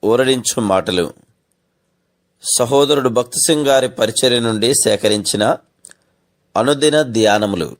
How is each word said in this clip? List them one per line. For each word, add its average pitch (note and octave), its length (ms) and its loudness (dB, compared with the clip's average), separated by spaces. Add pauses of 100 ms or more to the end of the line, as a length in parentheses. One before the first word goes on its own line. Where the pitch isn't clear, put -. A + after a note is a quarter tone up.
ఊరడించు B2+ 560 0
మాటలు. F#2 520 -2 (1400)
సహోదరుడు C#3 520 2
భక్తి A#2+ 360 -4
సింగ్ D3+ 220 0
గారి C3 220 2
పరిచర్య A#2+ 500 -2
నుండి A#2 340 0
సేకరించిన G#2 840 0 (1000)
అనుదిన D3 440 2
ధ్యానములు. G#2 800 0